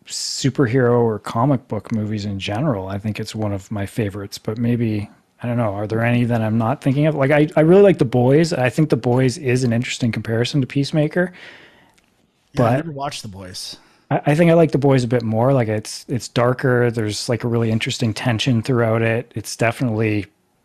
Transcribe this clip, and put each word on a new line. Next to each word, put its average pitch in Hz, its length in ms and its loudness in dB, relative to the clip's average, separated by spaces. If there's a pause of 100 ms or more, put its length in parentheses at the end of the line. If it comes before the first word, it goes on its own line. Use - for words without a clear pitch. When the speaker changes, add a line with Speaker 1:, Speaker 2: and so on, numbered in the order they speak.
Speaker 1:
superhero 123 920 0
or 113 180 0
comic 127 480 0
book - 240 -8
movies 107 340 -4
in 98 140 -6
general, 101 480 -4
I 98 120 -6
think 104 200 -6
it's 110 160 -10
one 107 180 -4
of 98 200 -8
my 98 140 -6
favorites, 101 520 -6
but 110 200 -6
maybe, 113 520 -2 (320)
I 123 40 -8
don't 120 100 -4
know, 110 180 -2
are 104 120 -6
there 110 160 -2
any 120 220 2
that 117 180 0
I'm 110 160 0
not 117 240 -2
thinking 143 240 0
of? 151 80 2
Like, 135 160 2
I, 151 260 4
I 156 40 6
really 175 220 8
like 196 160 6
The 139 60 2
Boys. 131 480 4
I 127 160 0
think 151 220 0
The 151 60 4
Boys 123 420 2
is 127 260 0
an 120 80 0
interesting 120 400 -2
comparison 113 480 -2
to 123 60 0
Peacemaker. 151 680 -2 (1200)
Speaker 2:
Yeah, 131 120 2
I 113 60 4
Speaker 1:
But 127 60 2
Speaker 2:
never 160 160 -6
watched 139 300 -10
The 113 60 -14
Boys. 95 480 -16 (340)
Speaker 1:
I, 143 160 0
I 147 80 4
think 170 160 6
I 165 40 6
like 165 180 4
The 147 60 2
Boys 131 260 4
a 117 40 -2
bit 120 140 0
more. 113 300 2
Like, 120 160 2
it's, - 400 -6
it's - 200 -6
darker. 120 640 2
There's, 107 380 -4
like, 120 160 -2
a 120 40 -2
really 117 220 0
interesting 113 440 -2
tension 117 480 0
throughout 113 400 2
it. 113 320 -2
It's - 200 -10
definitely, 110 720 -2 (380)